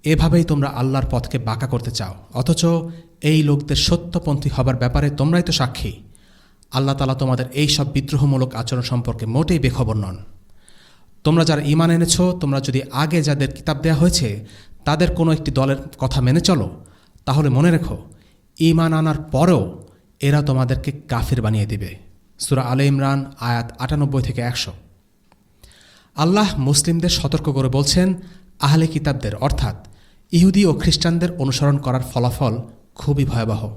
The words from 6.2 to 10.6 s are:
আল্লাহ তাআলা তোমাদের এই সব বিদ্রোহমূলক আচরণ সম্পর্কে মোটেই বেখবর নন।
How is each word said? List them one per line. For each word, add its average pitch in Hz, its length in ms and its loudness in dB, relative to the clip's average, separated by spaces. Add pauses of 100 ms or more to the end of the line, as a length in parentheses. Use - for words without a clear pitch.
আল্লাহ 135 240 0
তাআলা 135 200 0
তোমাদের 127 380 0
এই 147 160 0
সব 143 220 0
বিদ্রোহমূলক 135 640 0
আচরণ 120 260 -4
সম্পর্কে 120 440 -4
মোটেই 156 340 0
বেখবর 117 380 0
নন। 92 280 -6 (1000)